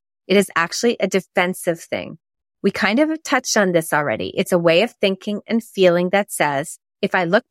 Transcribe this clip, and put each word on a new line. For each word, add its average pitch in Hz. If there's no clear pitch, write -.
It 185
is 202
actually 226
a 202
defensive 180
thing. -
We 196
kind 214
of 311
touched -
on 190
this 160
already. 131
It's 190
a 180
way 170
of 240
thinking 202
and 226
feeling 180
that 202
says, 147
"If 202
I 185
look 190